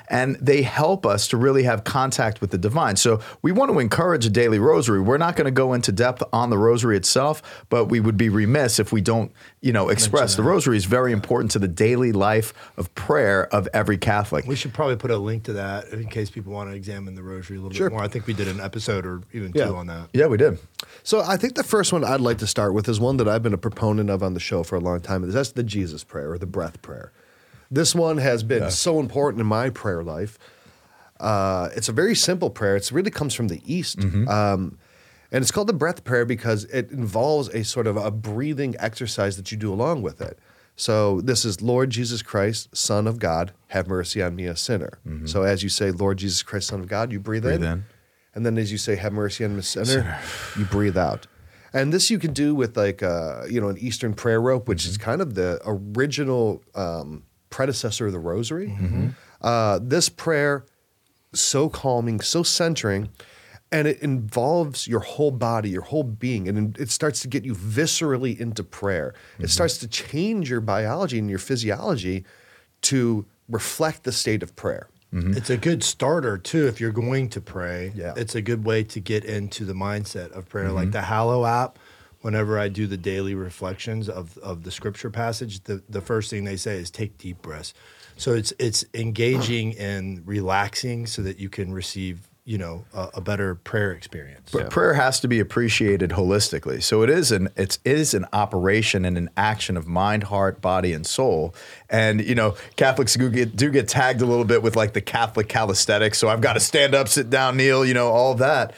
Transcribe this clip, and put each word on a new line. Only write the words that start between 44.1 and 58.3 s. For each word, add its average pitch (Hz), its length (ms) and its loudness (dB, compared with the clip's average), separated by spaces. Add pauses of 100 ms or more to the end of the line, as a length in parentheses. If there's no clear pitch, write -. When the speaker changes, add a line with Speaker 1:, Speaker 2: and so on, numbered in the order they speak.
Speaker 3:
on 87 160 -2
me, 92 80 -6
a 87 100 -4
sinner." - 500 -4
Speaker 1:
Mm-hmm. 78 200 -8
Speaker 3:
So 95 180 0
as 98 180 2
you 101 60 -2
say, 98 240 0
"Lord 98 280 0
Jesus 95 220 -2
Christ, - 280 -6
Son 101 100 -6
of 90 80 -10
God," 110 240 -2
you 101 80 -6
breathe 110 240 -4
Speaker 1:
Breathe 82 180 0
Speaker 3:
in. - 20 -2
Speaker 1:
in. 82 200 -2 (500)
Speaker 3:
And 117 120 -4
then 113 120 0
as 107 140 -2
you 104 60 -4
say, 104 180 -2
"Have 98 160 -2
mercy 104 320 -4
on 101 120 -2
me, 101 40 -4
a - 20 -6
sinner," 95 240 -4
Speaker 1:
Sinner. 117 340 0 (380)
Speaker 3:
you 104 60 0
breathe 101 340 0
out. 73 300 -2 (460)
And 135 180 0
this 185 180 2
you 226 80 2
can 160 140 -2
do 147 240 0
with, 120 220 -2
like, 101 260 0
uh, 80 460 -2
you 117 100 -2
know, 104 80 0
an 98 100 -4
Eastern 110 360 -4
prayer 113 260 2
rope, 123 300 2
which 85 160 -2
is 92 120 -4
Speaker 1:
Mm-hmm. 107 60 -8
Speaker 3:
kind 139 180 0
of 147 120 -4
the 90 320 -2
original, 117 1000 0 (120)
um, 80 480 -6 (260)
predecessor 120 580 -2
of 98 60 -2
the 87 60 -6
rosary. 117 480 -4